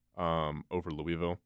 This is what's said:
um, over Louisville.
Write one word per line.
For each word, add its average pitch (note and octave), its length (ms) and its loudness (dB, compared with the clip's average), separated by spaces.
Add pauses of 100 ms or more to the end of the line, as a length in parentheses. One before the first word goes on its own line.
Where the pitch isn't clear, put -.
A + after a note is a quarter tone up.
(180)
um, D#2+ 540 0
over F2 200 -2
Louisville. E2 540 0